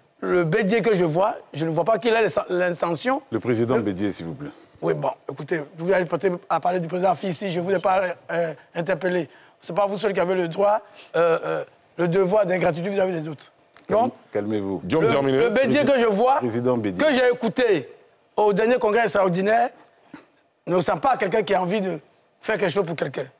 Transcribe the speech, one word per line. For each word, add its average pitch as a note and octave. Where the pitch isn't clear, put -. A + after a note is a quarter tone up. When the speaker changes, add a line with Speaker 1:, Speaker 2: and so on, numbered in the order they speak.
Speaker 1:
le F3+
Bédier G#3
que A3
je F3+
vois, F3
je D3
ne D#3+
vois D#3+
pas A3
qu'il A3+
ait A3+
l'intention F3
Speaker 2:
Le A2+
président A#2
Speaker 1:
de A#2+
Speaker 2:
Bédier, G2+
s'il F2
vous E2
plaît. C#3+
Speaker 1:
Oui, E3
bon, C#3+
écoutez, D#3
vous E3+
allez F#3
peut-être F3
à E3
parler F3+
du E3
président F3+
Fissi, F#3+
je E3
ne F3
vous G3
ai F#3
pas, F#3
euh, E3
interpellé. F3
Ce -
n'est E3
pas G3+
vous G3
seul G3
qui F#3
avez F3+
le F3+
droit, G3+
euh, E3+
euh, D#3
le F3
devoir F#3+
d'ingratitude F3
vis-à-vis F#3+
des D3+
autres. -
Speaker 2:
Calme-, G#3
Speaker 1:
Non ? B3
Speaker 2:
calmez-vous. G#2
Speaker 3:
Guillaume, G#2
Speaker 1:
Le, -
Speaker 3:
terminez. C#3
Speaker 1:
le -
Bédier C4
que C#4
je A#3+
vois, A#3
Speaker 2:
Président A#2+
Bédier. G#2
Speaker 1:
que D#4
j'ai B3
écouté A#3
au G#3
dernier A3
congrès A3
extraordinaire, G3+
ne E3+
ressemble F#3
pas C4+
à A#3+
quelqu'un G#3+
qui G3
a F#3
envie F#3+
de F3
faire G#3+
quelque E3
chose F#3+
pour E3
quelqu'un. C#3+